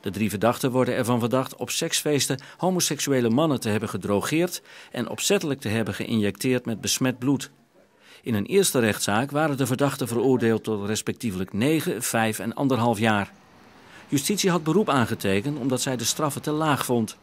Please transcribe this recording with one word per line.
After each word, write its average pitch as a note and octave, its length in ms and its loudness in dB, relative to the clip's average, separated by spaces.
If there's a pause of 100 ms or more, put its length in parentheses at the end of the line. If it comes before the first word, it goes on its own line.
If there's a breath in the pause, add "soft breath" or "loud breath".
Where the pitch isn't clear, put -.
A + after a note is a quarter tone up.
De G#2 100 -6
drie G2 200 -2
verdachten A2+ 400 0
worden B2 240 2
ervan A#2+ 260 2
verdacht B2 360 -2
op - 140 -6
seksfeesten D3 680 -2 (160 loud breath)
homoseksuele C#3+ 760 0
mannen C#3 300 2
te A#2 80 -4
hebben G#2+ 200 0
gedrogeerd G#2+ 760 -2 (300 loud breath)
en A#2+ 160 -6
opzettelijk F#3 520 0
te - 80 -6
hebben G#2+ 260 -2
geïnjecteerd A2+ 720 0
met A2+ 140 -4
besmet A#2+ 380 -2
bloed. B2+ 320 -2 (720 loud breath)
In A#2+ 120 -2
een G2+ 120 0
eerste F3+ 320 2
rechtszaak A2+ 520 2
waren D3 260 0
de C3 100 0
verdachten C3+ 420 0
veroordeeld A2+ 560 2
tot G2+ 220 -4
respectievelijk G#2 680 -4
negen, D3 500 0
vijf A2+ 360 0
en G#2+ 160 -6
anderhalf A#2+ 440 2
jaar. G#2+ 340 2 (760 loud breath)
Justitie F#3 420 0
had E3+ 140 0
beroep D#3 240 2
aangetekend A#2 720 0
omdat B2+ 220 0
zij C3 160 -2
de A#2 80 -4
straffen D3 380 -2
te D#3 80 -4
laag D3+ 340 0
vond. A#2 380 0